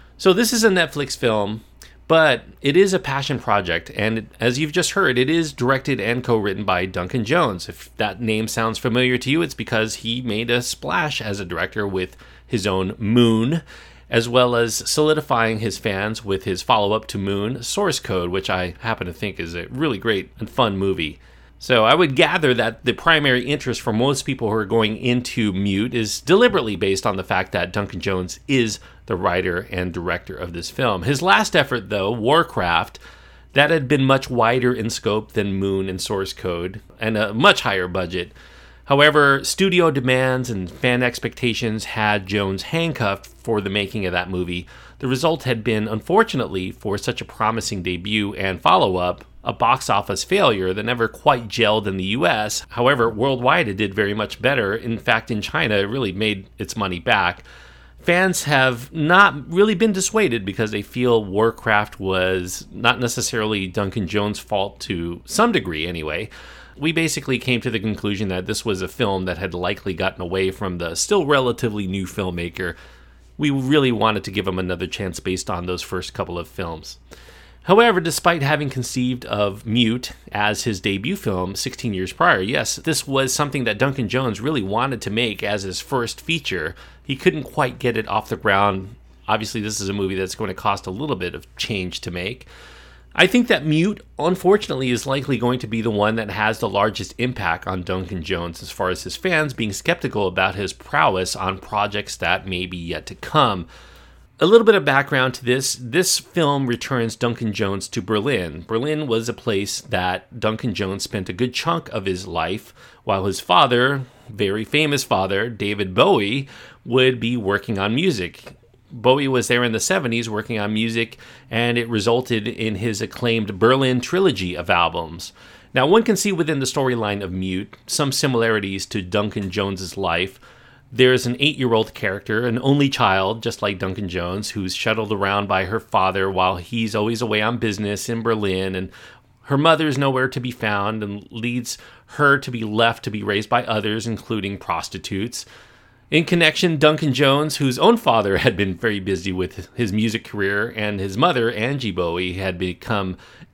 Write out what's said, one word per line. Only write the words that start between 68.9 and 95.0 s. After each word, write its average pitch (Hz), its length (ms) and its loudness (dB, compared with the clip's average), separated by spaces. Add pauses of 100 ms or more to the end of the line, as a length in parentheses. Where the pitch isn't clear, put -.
that 90 140 -4
had 92 160 -6
likely 90 380 -4
gotten 92 300 -4
away 95 300 -2
from 90 260 -6
the 82 160 -6
still 190 320 0
relatively 117 600 0
new 95 180 -2
filmmaker. 87 720 -6 (600)
We 151 140 0
really 135 400 2
wanted 107 320 0
to - 80 -10
give 95 160 -2
him 92 140 -2
another 90 260 -4
chance 92 320 -8
based 92 320 -4
on 90 160 -6
those 90 160 -4
first - 320 -8
couple 87 240 -6
of 85 80 -8
films. 82 520 -10 (680)
However, 202 340 6
despite 165 420 0
having 143 280 0
conceived 127 560 -4
of 104 380 -2
Mute 117 460 2 (220)
as 104 320 0
his 104 160 -2
debut 104 340 -2
film 95 400 -4
sixteen - 400 -6
years 92 180 -4
prior, 165 280 2
yes, 117 340 -2
this - 320 -2
was 135 260 2
something 143 300 -2
that 107 160 -2
Duncan 135 300 0
Jones 113 320 -2
really 131 240 -2
wanted 117 380 -2
to - 80 -6
make 107 340 -2
as 104 180 -2
his 92 180 -6
first 120 400 -4
feature. 92 540 -4 (300)
He 139 100 -4
couldn't 151 300 0
quite 127 340 -4
get 117 180 0
it 110 120 -4
off 101 200 -2
the 113 80 -4
ground. 98 600 2 (320)
Obviously, 110 320 -2
this 104 200 -4
is 95 80 -4
a 98 40 -2
movie 98 240 -2
that's 92 180 -4
going 107 140 -6
to 95 60 -6
cost 101 340 -2
a - 20 -6
little 131 240 -4
bit 90 220 -6
of - 100 -16 (100)
change 92 440 -6
to 98 100 -10
make. 90 380 -8 (640)
I 180 140 6
think 240 180 4
that 156 180 2
Mute, 160 400 0 (140)
unfortunately, 175 720 2
is 120 160 -2